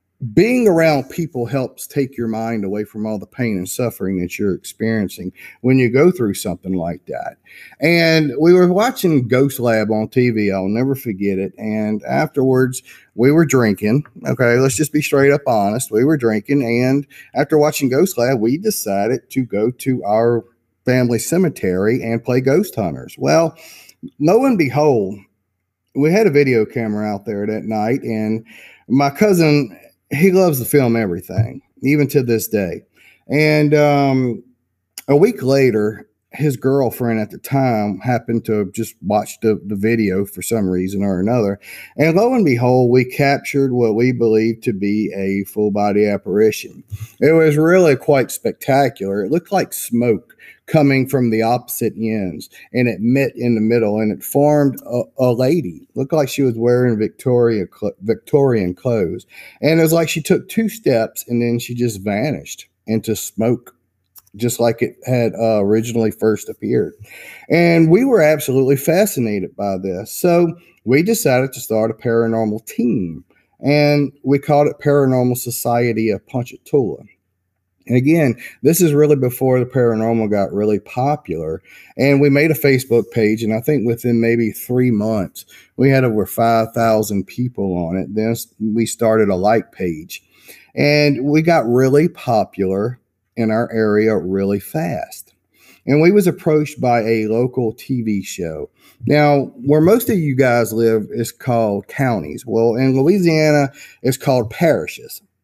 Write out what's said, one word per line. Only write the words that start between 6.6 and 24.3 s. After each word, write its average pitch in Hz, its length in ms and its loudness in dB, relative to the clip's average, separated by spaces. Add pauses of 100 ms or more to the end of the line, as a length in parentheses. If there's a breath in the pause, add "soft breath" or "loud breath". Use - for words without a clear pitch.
like 87 320 -6
that. - 320 -12 (420 loud breath)
And 160 580 2
we 165 140 6
were 180 180 6
watching 180 580 0
Ghost 131 300 0
Lab 113 320 0
on 110 180 -2
T 123 200 2
V. 107 240 0
I'll 95 160 -2
never 127 260 -2
forget 101 440 -4
it. 95 180 -6
And 107 460 -4
afterwards, 131 800 0 (320 loud breath)
we 127 180 4
were 160 140 4
drinking. 120 580 2 (220)
Okay, 120 300 2
let's 131 200 2
just 151 160 -2
be 151 80 0
straight 139 320 2
up 143 140 0
honest. 110 440 -2
We 110 140 2
were 156 140 2
drinking, 120 460 0
and 127 420 0 (280 loud breath)
after 147 220 0
watching 147 320 2
Ghost 156 300 0
Lab, 123 220 0
we 120 180 0
decided 113 720 -4
to 131 160 -4
go 107 240 -2
to 127 340 -4
our 113 400 0 (400)
family 123 340 2
cemetery 113 840 0
and 117 200 -4
play 127 200 0
ghost 147 320 0
hunters. 78 420 -6
Well, 156 400 0 (640 loud breath)
lo 196 260 4